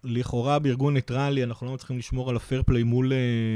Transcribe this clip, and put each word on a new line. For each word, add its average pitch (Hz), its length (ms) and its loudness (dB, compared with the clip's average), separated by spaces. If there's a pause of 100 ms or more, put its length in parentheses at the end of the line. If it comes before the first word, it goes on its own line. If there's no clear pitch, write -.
לכאורה 123 540 0
בארגון 143 360 2
ניטרלי, 135 500 0
אנחנו 117 220 -8
לא 127 60 -8
מצליחים 127 260 -8
לשמור 127 320 -4
על 120 60 0
הפייר 131 260 -2
פליי 120 200 4
מול, 127 300 2
אה, 131 60 2 (380)